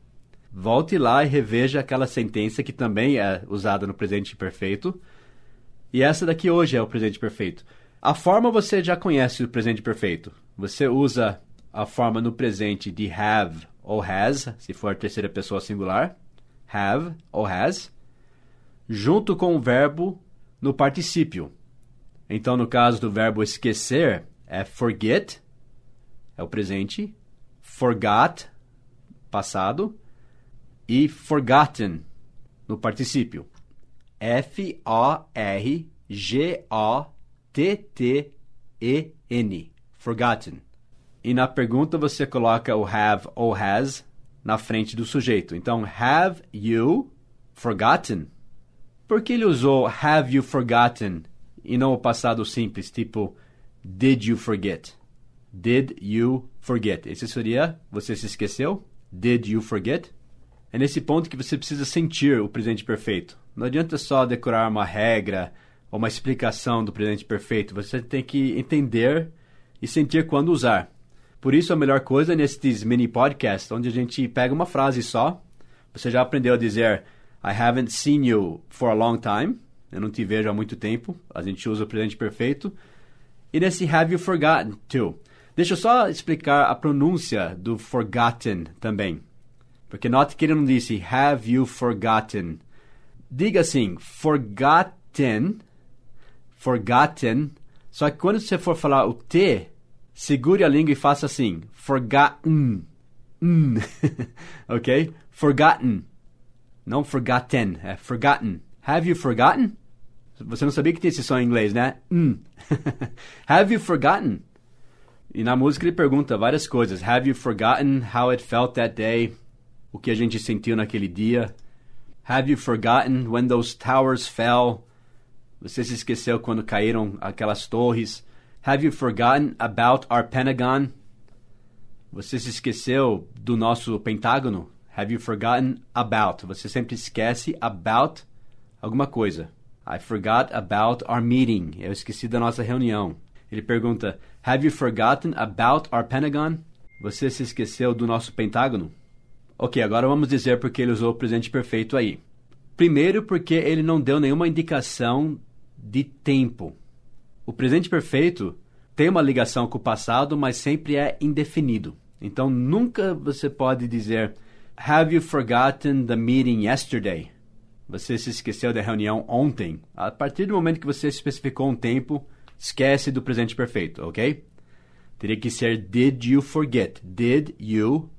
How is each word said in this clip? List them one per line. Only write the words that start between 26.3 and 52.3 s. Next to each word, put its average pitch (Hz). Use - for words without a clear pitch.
é -
o 87
presente, 101
forgot, 113
passado, 107
e 131
forgotten, 131
no 107
particípio. 117
F 131
O 123
R 113
G 113
O 110
T 185
T 135
E 143
N, 104
forgotten. 117
E 123
na 127
pergunta 135
você 147
coloca 117
o 107
have 104
ou 117
has 107
na 110
frente 110
do 117
sujeito. 113
Então, 113
"Have 156
you 113
forgotten?" 107
Por 214
que 220
ele 233
usou 135
"have 147
you 135
forgotten" 117
e -
não 131
o 123
passado 117